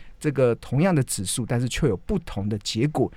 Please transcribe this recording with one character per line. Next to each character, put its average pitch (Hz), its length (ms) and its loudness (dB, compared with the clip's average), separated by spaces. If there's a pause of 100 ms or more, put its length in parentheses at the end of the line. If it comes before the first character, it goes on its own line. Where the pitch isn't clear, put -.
(200)
这 151 120 0
个 127 240 4
同 135 260 0
样 190 120 4
的 135 80 4
指 - 220 -4
数， 110 220 -4
但 120 120 0
是 127 80 0
却 147 220 0
有 95 80 2
不 - 220 -4
同 - 320 -4
的 110 80 -2
结 113 300 0
果。 135 280 0